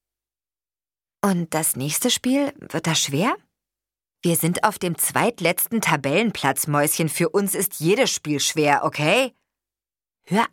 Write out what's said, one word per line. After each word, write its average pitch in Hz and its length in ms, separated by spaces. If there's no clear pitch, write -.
„Und 175 300
das 160 220
nächste 151 340
Spiel, 277 480
wird - 300
das 156 100
schwer?“ 185 380
„Wir 170 140
sind 170 280
auf 214 140
dem 175 200
zweitletzten 180 840
Tabellenplatz, 151 840
Mäuschen. 147 420
Für 170 200
uns 202 260
ist - 240
jedes 202 320
Spiel 147 300
schwer, 147 440
okay?“ 180 500
„Hör 214 280